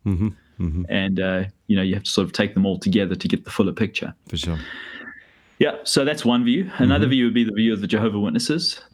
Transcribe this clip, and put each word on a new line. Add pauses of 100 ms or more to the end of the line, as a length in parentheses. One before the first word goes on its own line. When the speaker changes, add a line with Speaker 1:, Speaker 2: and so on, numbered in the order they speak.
Speaker 1:
Mm-hmm, (320)
mm-hmm.
Speaker 2:
And,
uh, (220)
you
know,
you
have
to
sort
of
take
them
all
together
to
get
the
fuller
picture. (140)
Speaker 1:
For
sure. (1000)
Speaker 2:
Yeah,
so
that's
one
view.
Another
Speaker 1:
Mm-hmm.
Speaker 2:
view
would
be
the
view
of
the
Jehovah
Witnesses (140)